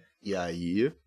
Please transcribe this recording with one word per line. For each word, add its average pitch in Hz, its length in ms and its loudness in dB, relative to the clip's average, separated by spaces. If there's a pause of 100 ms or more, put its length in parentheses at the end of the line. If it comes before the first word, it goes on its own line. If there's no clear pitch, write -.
(220)
E 98 120 -4
aí, 87 580 0 (140)